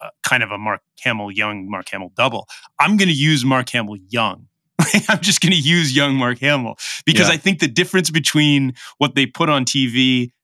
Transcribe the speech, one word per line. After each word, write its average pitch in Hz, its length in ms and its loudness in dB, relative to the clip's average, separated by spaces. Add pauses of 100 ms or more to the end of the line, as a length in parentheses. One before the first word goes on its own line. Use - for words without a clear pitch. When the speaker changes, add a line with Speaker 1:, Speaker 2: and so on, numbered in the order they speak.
Speaker 1:
uh, 104 80 -16 (140)
kind 123 180 -6
of 107 80 -6
a 101 80 -8
Mark 104 240 -6 (200)
Hamill, 107 300 -6
young 104 380 -8
Mark 95 200 -10
Hamill 95 280 -12
double. 120 300 -4 (320)
I'm 185 180 4
gonna 190 140 2
use 147 340 2
Mark 131 240 0
Hamill 104 280 -4 (120)
young." 107 380 -4 (320)
<laughs> 190 300 2
I'm 202 120 0
just 185 200 0
gonna 175 120 4
use 156 420 2
young 143 200 2
Mark 123 240 0
Hamill 139 360 0 (300)
because - 220 4
Speaker 2:
Yeah. 165 80 2
Speaker 1:
I - 20 0
think 185 220 0
the 160 80 0
difference 170 420 0
between 143 640 2 (240)
what 143 160 0
they 135 140 2
put - 200 -2
on 143 160 2
T 131 220 0
V 123 480 2 (100)